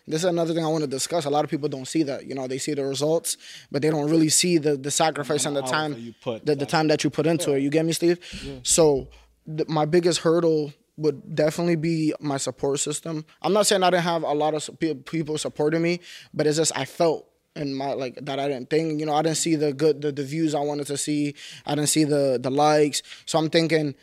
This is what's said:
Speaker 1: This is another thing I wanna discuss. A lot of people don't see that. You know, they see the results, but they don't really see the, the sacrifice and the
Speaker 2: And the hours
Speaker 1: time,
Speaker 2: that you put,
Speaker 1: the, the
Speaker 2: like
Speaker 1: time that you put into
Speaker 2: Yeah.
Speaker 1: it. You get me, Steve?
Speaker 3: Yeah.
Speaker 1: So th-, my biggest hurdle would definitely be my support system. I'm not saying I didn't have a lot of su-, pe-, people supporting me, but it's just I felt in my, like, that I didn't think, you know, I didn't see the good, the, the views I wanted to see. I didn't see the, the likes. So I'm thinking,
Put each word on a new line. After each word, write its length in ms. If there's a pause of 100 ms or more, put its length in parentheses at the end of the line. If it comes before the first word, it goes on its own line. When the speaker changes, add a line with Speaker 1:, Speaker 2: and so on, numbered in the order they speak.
Speaker 1:
This 140
is 20
another 280
thing 120
I 40
wanna 200
discuss. 360
A 60
lot 140
of 60
people 180
don't 180
see 160
that. 240
You 80
know, 140
they 100
see 160
the 100
results, 520 (340)
but 120
they 80
don't 200
really 200
see 280
the, 180
the 140
sacrifice 560
and 80
the 60
Speaker 2:
And 80
the 80
hours 40
Speaker 1:
time, 120
Speaker 2:
that 80
you 200
put, 240
Speaker 1:
the, 120
the 60
Speaker 2:
like 60
Speaker 1:
time 200
that 160
you 60
put 180
into 240
Speaker 2:
Yeah. 60
Speaker 1:
it. 40
You 80
get 160
me, 60
Steve? 260 (260)
Speaker 3:
Yeah. 100 (100)
Speaker 1:
So 420 (400)
th-, 220
my 160
biggest 380
hurdle 500 (240)
would 400
definitely 400
be 420
my 200
support 420
system. 440 (160)
I'm 120
not 160
saying 160
I 60
didn't 120
have 220
a 100
lot 200
of 100
su-, 80
pe-, 220
people 440
supporting 440
me, 180 (340)
but 140
it's 80
just 200
I 80
felt 420 (300)
in 180
my, 180
like, 220 (100)
that 140
I 80
didn't 240
think, 300
you 60
know, 80
I 80
didn't 160
see 180
the 160
good, 280
the, 120
the 100
views 320
I 60
wanted 280
to 80
see. 380 (320)
I 80
didn't 140
see 160
the, 360
the 100
likes. 520 (240)
So 100
I'm 140
thinking, 520